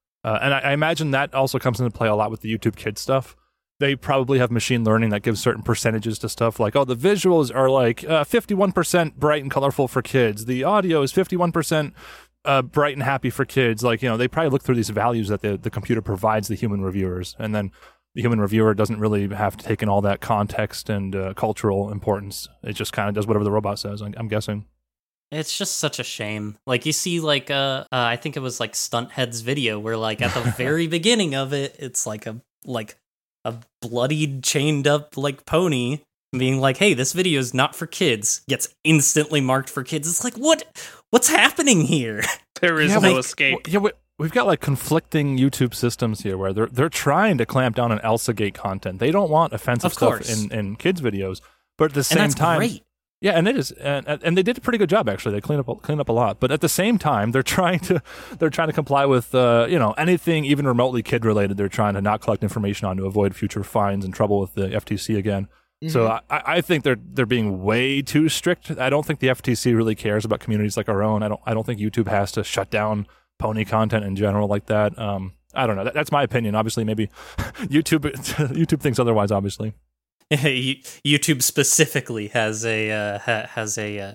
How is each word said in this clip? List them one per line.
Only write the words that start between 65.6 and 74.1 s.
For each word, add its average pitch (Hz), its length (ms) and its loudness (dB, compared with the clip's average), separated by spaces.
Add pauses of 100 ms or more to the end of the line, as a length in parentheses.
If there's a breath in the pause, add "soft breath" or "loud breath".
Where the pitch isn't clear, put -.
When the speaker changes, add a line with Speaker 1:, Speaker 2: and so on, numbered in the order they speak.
Speaker 1:
So 120 220 2
Speaker 4:
Mm-hmm. 113 240 -4
Speaker 1:
I, 151 40 0
I, 151 200 -2
I 175 40 4
think 160 220 0
they're, 127 180 2
they're 131 240 -2
being 104 380 0
way 127 380 2
too 147 260 2
strict. - 440 -2
I 131 180 -2
don't 147 160 2
think 147 160 -4
the 127 80 4
F 127 120 0
T 123 140 0
C 123 180 2
really 110 220 2
cares 107 300 -2
about 110 160 -2
communities 107 340 -2
like 110 140 -2
our 101 120 0
own. 107 220 0
I 104 60 -2
don't, 104 160 -4
I 117 80 -2
don't 110 120 -2
think 113 140 -6
YouTube 104 300 -2
has 101 240 0
to 104 100 -2
shut - 260 -4
down 107 380 -2 (300 soft breath)
pony 110 260 -2
content 110 400 2
in 98 140 -4